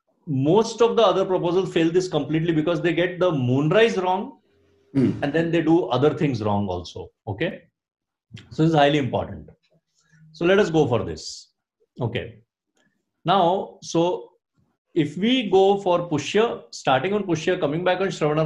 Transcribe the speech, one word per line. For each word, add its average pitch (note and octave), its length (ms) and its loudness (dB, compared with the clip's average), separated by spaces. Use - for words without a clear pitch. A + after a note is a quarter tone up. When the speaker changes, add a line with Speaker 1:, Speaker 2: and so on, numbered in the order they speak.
Speaker 1:
most E3+ 560 2
of A3+ 140 4
the A3+ 80 4
other F#3 220 2
proposals F3 460 0
fail E3 200 2
this F3+ 160 0
completely D#3 460 -2
because D#3 280 0
they E3 120 0
get F3 260 -2
the F3+ 120 2
moonrise D#3 680 2
wrong, F#3+ 420 -4
Speaker 2:
Hmm. B2+ 180 2
Speaker 1:
and C#3+ 100 -2
then E3 200 0
they E3 100 2
do E3 240 4
other C3 300 2
things C3 260 -2
wrong G#2 260 0
also, F2+ 420 -8
okay? A2 360 -6
So - 140 -2
this E3 80 4
is D#3+ 40 2
highly D3 220 4
important. G#2 520 -4
So - 140 -8
let F#3+ 120 4
us F#3 140 2
go D#3 160 2
for A#2 160 0
this. - 480 -14
Okay. A2 380 -8
Now, F#3 600 0
so E3+ 480 -4
if D3+ 200 -2
we A3+ 360 0
go G3 260 4
for F3 320 -2
Pushya, G3+ 600 -2
starting C#3 420 0
on G#3 100 -2
Pushya, F3+ 360 -2
coming D#3+ 240 -4
back F3+ 180 0
on G3 60 -2
Shravana D#3 380 0